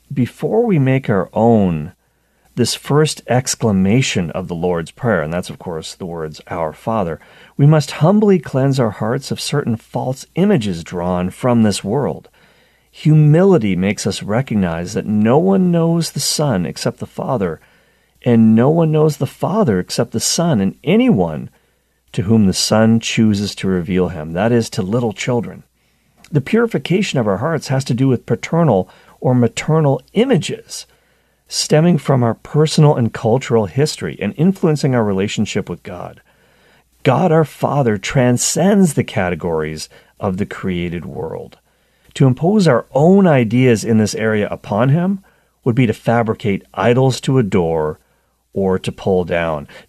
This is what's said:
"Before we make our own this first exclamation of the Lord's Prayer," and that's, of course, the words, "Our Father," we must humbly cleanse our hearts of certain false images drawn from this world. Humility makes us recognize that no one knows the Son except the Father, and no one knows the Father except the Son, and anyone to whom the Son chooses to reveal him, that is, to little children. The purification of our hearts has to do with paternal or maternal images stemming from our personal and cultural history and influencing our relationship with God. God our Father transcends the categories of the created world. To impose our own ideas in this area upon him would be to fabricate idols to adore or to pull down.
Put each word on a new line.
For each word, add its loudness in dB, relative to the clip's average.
"Before -2
we 2
make 0
our 0
own 2
this -2
first 0
exclamation 0
of -8
the -8
Lord's -4
Prayer," -2
and -6
that's, -6
of -16
course, -10
the -12
words, -10
"Our -6
Father," -6
we 4
must 2
humbly 2
cleanse -2
our 0
hearts -6
of -8
certain -4
false -8
images 0
drawn -4
from 0
this 0
world. -4
Humility 4
makes -2
us -4
recognize -2
that -6
no 2
one 2
knows 0
the -8
Son -2
except -6
the -10
Father, -6
and 6
no 4
one 2
knows 2
the -2
Father -2
except -4
the -6
Son, 0
and -2
anyone 0
to -4
whom 4
the 2
Son 2
chooses 0
to -6
reveal 0
him, -10
that -2
is, 0
to -6
little -2
children. -6
The 0
purification -2
of -2
our 0
hearts -4
has -2
to -2
do 2
with 0
paternal 0
or 0
maternal 0
images -2
stemming 2
from 0
our 0
personal 2
and 0
cultural 0
history -4
and -6
influencing 0
our 2
relationship -2
with -12
God. -14
God 2
our 4
Father -2
transcends 2
the 0
categories -4
of -4
the -4
created -6
world. -12
To 4
impose 2
our 2
own 4
ideas 2
in 2
this 2
area -2
upon -2
him 0
would 0
be 2
to 0
fabricate -2
idols 2
to 0
adore 0
or 0
to -8
pull -2
down. -4